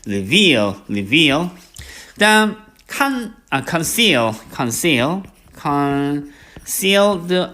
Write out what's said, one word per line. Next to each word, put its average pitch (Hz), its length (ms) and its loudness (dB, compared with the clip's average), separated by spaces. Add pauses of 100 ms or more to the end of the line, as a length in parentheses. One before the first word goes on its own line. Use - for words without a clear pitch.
리비얼, 104 680 2 (120)
리비얼. 139 640 0 (640)
그다음, 214 440 4 (340)
con-, 254 420 -4 (160)
아, 135 200 -2
conceal, 160 600 2 (220)
conceal, 143 680 -2 (360)
conceal 143 1700 -2
the 180 260 0